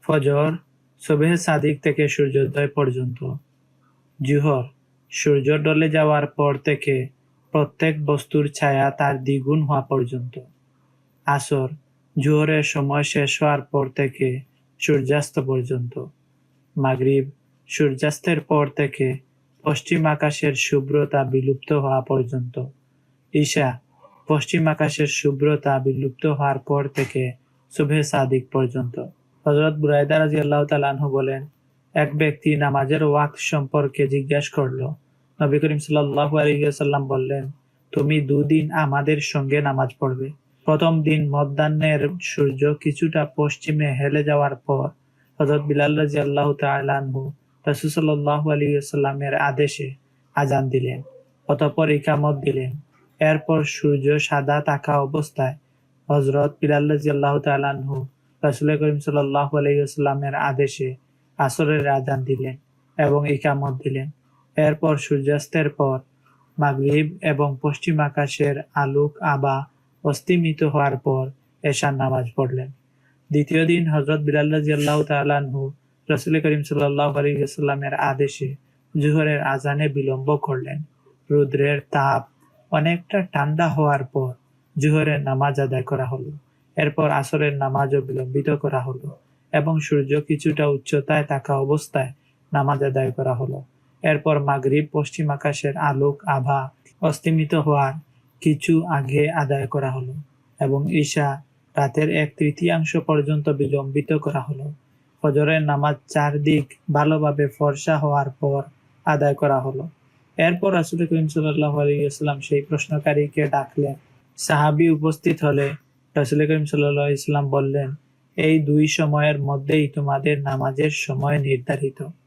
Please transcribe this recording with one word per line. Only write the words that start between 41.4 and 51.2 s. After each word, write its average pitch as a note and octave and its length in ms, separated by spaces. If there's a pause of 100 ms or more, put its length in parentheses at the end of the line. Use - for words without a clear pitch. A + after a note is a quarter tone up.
সূর্য C#3 520
কিছুটা D3+ 520 (100)
পশ্চিমে D3+ 560
হেলে C#3 320
যাওয়ার C#3+ 320
পর C3+ 320 (520)
হযরত D3 220
বিলাল D3 340
রাদিয়াল্লাহু D3 580
তাআলা C#3 420
আনহু C3+ 360 (340)
রাসূল D3+ 240
সাল্লাল্লাহু D3+ 600
আলাইহি D3 220
ওয়াসাল্লামের C#3+ 600
আদেশে C#3+ 600 (400)
আজান C3+ 340
দিলেন, B2+ 340 (460)